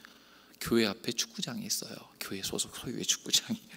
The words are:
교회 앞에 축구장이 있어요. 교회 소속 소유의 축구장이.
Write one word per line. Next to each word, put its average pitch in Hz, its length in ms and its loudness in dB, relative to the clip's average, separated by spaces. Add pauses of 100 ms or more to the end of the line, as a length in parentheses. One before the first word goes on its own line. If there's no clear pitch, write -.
(600)
교회 113 240 6
앞에 101 260 0
축구장이 117 540 -4
있어요. - 280 -2 (280)
교회 98 200 -6
소속 - 360 -2
소유의 107 280 -4
축구장이. - 540 2 (180)